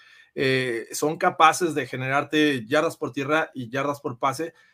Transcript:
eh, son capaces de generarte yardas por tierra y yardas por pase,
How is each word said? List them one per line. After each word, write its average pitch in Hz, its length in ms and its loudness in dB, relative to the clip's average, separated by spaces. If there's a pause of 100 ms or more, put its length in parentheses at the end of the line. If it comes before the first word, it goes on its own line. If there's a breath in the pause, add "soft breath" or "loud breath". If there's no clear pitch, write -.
(360 soft breath)
eh, 131 560 0
son 151 260 -2
capaces 170 560 4
de 135 140 -2
generarte 135 800 0
yardas 151 280 0
por 143 160 -8
tierra 143 440 -2
y 123 140 -10
yardas 139 300 -4
por 131 200 -8
pase, 143 340 -4 (200 soft breath)